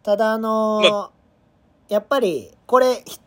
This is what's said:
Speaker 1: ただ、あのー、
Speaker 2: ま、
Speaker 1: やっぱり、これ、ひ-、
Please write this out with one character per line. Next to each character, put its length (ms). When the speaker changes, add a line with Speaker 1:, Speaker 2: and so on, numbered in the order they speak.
Speaker 1:
た 160
だ、 140
あ 60
の 440
ー、 80
Speaker 2:
ま、 200
Speaker 1:
や 120
っ 40
ぱ 160
り、 340
こ 120
れ、 280
ひ-、 200